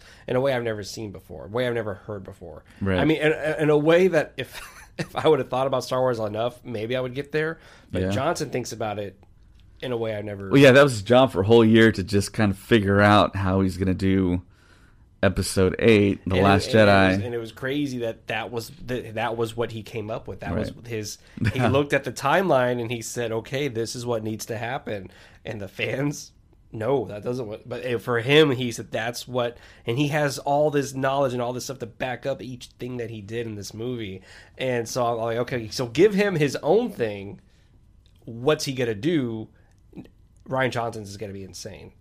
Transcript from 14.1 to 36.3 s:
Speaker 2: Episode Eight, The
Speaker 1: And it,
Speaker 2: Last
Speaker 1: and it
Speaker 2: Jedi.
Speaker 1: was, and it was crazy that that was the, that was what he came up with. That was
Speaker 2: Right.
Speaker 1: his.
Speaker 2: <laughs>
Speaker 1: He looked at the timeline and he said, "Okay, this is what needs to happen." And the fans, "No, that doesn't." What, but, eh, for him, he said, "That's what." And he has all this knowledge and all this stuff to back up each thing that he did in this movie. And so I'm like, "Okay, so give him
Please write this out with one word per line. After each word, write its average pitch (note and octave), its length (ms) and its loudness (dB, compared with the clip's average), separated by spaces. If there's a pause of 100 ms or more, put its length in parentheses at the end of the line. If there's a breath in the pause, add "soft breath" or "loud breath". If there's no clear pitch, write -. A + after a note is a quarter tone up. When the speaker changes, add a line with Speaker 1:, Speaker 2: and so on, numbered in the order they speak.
Speaker 2:
Episode F#2+ 580 2
Eight, G2+ 460 6
The - 60 -4
Speaker 1:
And F#2 80 2
it, F#2+ 40 4
Speaker 2:
Last G2 240 4
Speaker 1:
and - 80 2
it - 20 6 (100)
Speaker 2:
Jedi. G2 280 6
Speaker 1:
was, - 100 0
and A#2+ 80 -8
it A#2+ 40 -4
was A2+ 160 -8
crazy C3+ 460 -4
that A2+ 280 -6
that A2 240 -6
was A#2 200 -8 (140)
the, A#2+ 260 -8
that A2+ 260 -4
was A2+ 180 -4
what A2 160 -4
he A2 100 -10
came G#2+ 300 -10
up - 160 -10
with. G2 140 -12
That - 140 -6
was A2 180 -4
Speaker 2:
Right. A2+ 140 -20
Speaker 1:
his. G#2+ 300 -8 (200 loud breath)
Speaker 2:
<laughs> G#2+ 160 -2
Speaker 1:
He B2+ 140 -4
looked C#3+ 260 0
at C#3 100 2
the B2+ 80 -8
timeline C3+ 720 0
and A2+ 100 -6
he A#2 100 -8
said, A#2 300 -8
"Okay, C3+ 380 -6
this A2+ 260 -6
is A#2+ 100 -10
what A#2 180 -4
needs A2 240 -8
to A2 100 -8
happen." A2+ 540 -8 (340 soft breath)
And F3 160 -10
the F#2+ 80 -12
fans, C#3 640 -8 (400)
"No, A#2 320 -4
that G2 180 -14
doesn't." B2 240 -6
What, G#2+ 220 -14
but, B2 160 -10
eh, A#2+ 140 -4
for A#2+ 200 -4
him, C#3+ 320 6
he B2 220 -4
said, - 180 -14
"That's A#2+ 340 -6
what." A#2+ 320 -4 (280 soft breath)
And A#2+ 120 -2
he D3 120 2
has C#3+ 300 -2
all D3 320 2
this C3+ 220 -2
knowledge C3+ 380 0
and B2 100 -2
all A#2+ 120 -4
this A#2+ 120 -8
stuff B2+ 140 -10
to A#2+ 80 -12
back B2 380 -8
up C3 160 -6
each B2 260 -14 (120)
thing B2 180 -10
that A2+ 120 -8
he A2+ 120 -14
did A2+ 260 -8
in G#2+ 80 -10
this G2 180 -12
movie. G#2+ 500 -8 (340 loud breath)
And B2 320 -2
so B2+ 160 -2
I'm A#2 120 0
like, A2+ 220 -4
"Okay, A#2+ 300 -6
so B2 180 -6
give E3+ 260 4
him G3 220 0